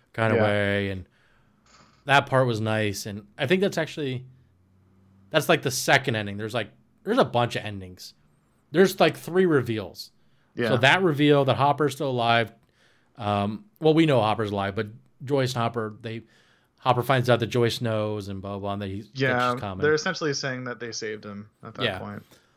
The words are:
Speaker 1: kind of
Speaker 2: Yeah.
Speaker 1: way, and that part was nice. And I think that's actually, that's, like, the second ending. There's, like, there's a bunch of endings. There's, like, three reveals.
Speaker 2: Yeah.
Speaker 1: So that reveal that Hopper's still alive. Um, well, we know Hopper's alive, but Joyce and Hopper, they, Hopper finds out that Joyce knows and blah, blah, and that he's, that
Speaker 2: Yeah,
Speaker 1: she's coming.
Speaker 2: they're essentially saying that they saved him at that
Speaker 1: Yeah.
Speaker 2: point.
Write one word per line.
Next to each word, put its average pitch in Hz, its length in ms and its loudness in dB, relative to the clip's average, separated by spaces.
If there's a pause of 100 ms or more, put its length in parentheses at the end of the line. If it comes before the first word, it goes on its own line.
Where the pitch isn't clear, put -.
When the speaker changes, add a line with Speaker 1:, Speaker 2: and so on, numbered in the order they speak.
(120)
Speaker 1:
kind 110 200 2
of 110 60 4
Speaker 2:
Yeah. 107 60 4
Speaker 1:
way, 101 460 0
and 95 160 -8 (960)
that 139 220 4
part 131 200 2
was 117 140 -2
nice. 107 460 -2
And 104 200 -10 (120)
I 147 80 -4
think 185 160 2
that's 196 160 -2
actually, 139 480 -6 (1040)
that's, 156 180 2
like, 165 140 4
the 139 80 -2
second 135 460 2
ending. 101 200 -4
There's, 107 180 -8
like, 113 160 -4 (340)
there's 220 140 0
a 226 60 4
bunch 120 320 0
of 95 80 -6
endings. 95 500 -14 (580)
There's, 190 280 4
like, 165 160 2
three 185 300 0
reveals. 117 640 -2 (460)
Speaker 2:
Yeah. 117 140 0
Speaker 1:
So 127 80 4
that 143 240 6
reveal 147 420 4
that 127 120 2
Hopper's 139 380 2
still 143 160 -4
alive. 117 420 2 (640)
Um, 104 500 -2 (140)
well, 156 140 4
we 160 120 6
know 135 140 4
Hopper's 107 300 0
alive, 98 240 -2
but 110 140 -4 (360)
Joyce 131 280 0
and 123 100 -2
Hopper, 110 400 -4
they, 113 200 -12 (580)
Hopper 123 240 2
finds 127 260 2
out 120 100 6
that 113 80 0
Joyce 117 320 0
knows 107 480 -4
and 98 140 -10
blah, 98 160 -10
blah, 101 140 -6
and 101 100 -6
that 101 60 -6
he's, 101 240 -10
that 135 80 -12
Speaker 2:
Yeah, 123 320 0
Speaker 1:
she's 123 80 -6
coming. 95 220 -8
Speaker 2:
they're 151 120 2
essentially 156 400 -4
saying 127 300 -8
that 120 160 -12
they 120 100 -10
saved 107 340 -10
him 104 240 -14 (140)
at 110 120 -16
that - 100 -4
Speaker 1:
Yeah. 98 160 -4
Speaker 2:
point. 104 240 -12 (320)